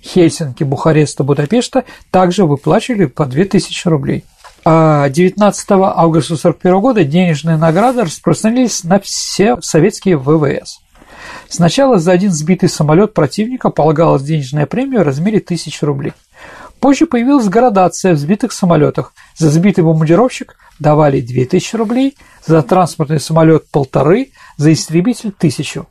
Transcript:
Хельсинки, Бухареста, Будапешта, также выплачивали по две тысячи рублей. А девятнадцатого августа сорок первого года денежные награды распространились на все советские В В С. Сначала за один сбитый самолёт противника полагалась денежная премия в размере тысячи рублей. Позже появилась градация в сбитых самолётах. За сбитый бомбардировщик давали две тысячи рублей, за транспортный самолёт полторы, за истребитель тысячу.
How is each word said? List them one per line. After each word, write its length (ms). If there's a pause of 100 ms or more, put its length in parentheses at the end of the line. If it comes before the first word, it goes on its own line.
Хельсинки, 600
Бухареста, 600
Будапешта, 600 (280)
также 320
выплачивали 600
по 200
две 200
тысячи 420
рублей. 360 (400)
А 440
девятнадцатого 880
августа 380
сорок 220
первого 220
года 240
денежные 520
награды 460
распространились 840
на 160
все 600
советские 560
В 220
В 60
С. 340 (720)
Сначала 500
за 140
один 180
сбитый 380
самолёт 440
противника 580
полагалась 520
денежная 440
премия 340
в 20
размере 380
тысячи 440
рублей. 280 (680)
Позже 260
появилась 420
градация 680
в 40
сбитых 340
самолётах. 600 (240)
За 140
сбитый 320
бомбардировщик 720 (220)
давали 420
две 240
тысячи 300
рублей, 420 (300)
за 160
транспортный 560
самолёт 520
полторы, 600 (260)
за 160
истребитель 600
тысячу. 580